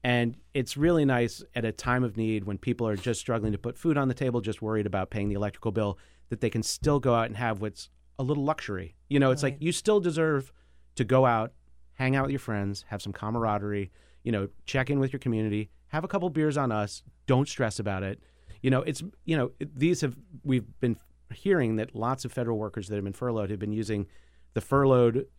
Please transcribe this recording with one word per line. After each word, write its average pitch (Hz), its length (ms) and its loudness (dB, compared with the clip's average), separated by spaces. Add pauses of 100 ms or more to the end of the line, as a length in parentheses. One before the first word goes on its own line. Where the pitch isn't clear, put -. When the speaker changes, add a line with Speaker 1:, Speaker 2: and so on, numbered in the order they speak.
Speaker 1:
And 120 320 2 (180)
it's 131 220 -2
really 160 280 4
nice 120 380 2 (140)
at 117 80 -2
a 110 80 -2
time 127 320 0
of 107 120 -4
need 110 280 0
when 98 140 -4
people - 280 -2
are 107 80 0
just 107 240 -2
struggling 110 320 -2
to 101 80 -2
put 120 180 -8
food 156 220 0
on 139 80 2
the 127 80 0
table, 120 260 -2
just 104 220 -6
worried 107 240 0
about 92 240 -2
paying 101 180 -2
the 101 60 -2
electrical 104 380 -4
bill, 101 260 -2 (300)
that 117 120 -8
they 117 80 0
can 110 140 -2
still 143 380 2
go 127 160 2
out 113 100 2
and 104 100 -8
have 113 240 -2
what's - 280 -8 (320)
a - 20 -2
little 139 220 0
luxury. 95 500 -4 (140)
You 143 100 2
know, 135 140 6
it's 139 100 0
like, 139 120 0
Speaker 2:
Right. 143 80 -10
Speaker 1:
you 170 100 0
still 208 260 2
deserve 160 540 0 (420)
to 135 80 -2
go 131 240 6
out, 117 260 2 (420)
hang 131 200 0
out 135 120 2
with 139 40 -2
your 139 80 -2
friends, 101 520 -4
have 104 120 -6
some 101 100 -8
camaraderie, 104 760 -2 (320)
you 120 80 -4
know, 98 180 0 (160)
check 131 260 -2
in 143 100 2
with 131 120 0
your 139 80 -8
community, 107 500 -2 (180)
have 156 160 -2
a 165 40 -8
couple 180 220 0
beers 151 260 0
on 131 140 0
us, 107 320 -2 (240)
don't 131 220 4
stress 113 320 -2
about 98 240 -4
it. 95 160 -6 (420)
You 127 80 2
know, 131 120 4
it's, - 200 -6 (220)
you 160 120 0
know, 127 220 0
it, - 180 -10
these 160 260 2
have, 131 140 -2 (280)
we've 131 220 0 (120)
been 117 200 0 (360)
hearing 143 420 2
that 113 200 -4
lots 123 280 -2
of 120 60 -6
federal 117 280 -2
workers 104 300 -6
that 104 60 -4
have 101 100 -4
been 98 80 -6
furloughed 110 380 -2
have 104 80 -4
been 104 140 -4
using 104 340 -2 (480)
the 110 80 0
furloughed 127 640 4 (120)